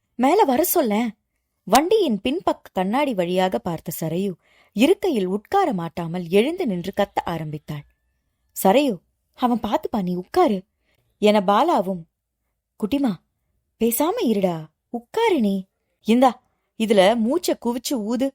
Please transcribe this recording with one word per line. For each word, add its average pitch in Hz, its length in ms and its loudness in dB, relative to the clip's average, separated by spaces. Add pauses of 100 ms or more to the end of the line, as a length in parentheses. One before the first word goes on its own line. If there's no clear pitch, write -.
(160)
மேல 330 280 4
வர 277 200 2
சொல்லேன்." 233 520 0 (480)
வண்டியின் 294 600 2
பின்பக்க - 480 -4
கண்ணாடி 240 420 -2
வழியாக 185 440 0
பார்த்த 170 420 -8
சரையு 175 320 -4 (400)
இருக்கையில் 277 540 0
உட்கார 277 460 -2
மாட்டாமல் 170 560 -6
எழுந்து 277 380 0
நின்று 185 300 -4
கத்த - 280 -2
ஆரம்பித்தாள். 156 600 -10 (800)
"சரையு, 220 360 4 (360)
அவன் 240 260 0
பாத்துப்பா, 220 420 -4
நீ 180 120 -2
உட்காரு." 202 480 0 (560)
என 208 220 4
பாலாவும், 202 640 0 (720)
"குட்டிமா, 254 360 -2 (680)
பேசாம 277 320 0 (120)
இருடா, 185 400 -2 (260)
உட்காரு 370 500 -2
நீ. 196 240 -2 (380)
இந்தா, 247 400 2 (360)
இதுல 214 380 4
மூச்ச 262 480 -2
குவிச்சு 240 520 -4
ஊது." 269 180 -2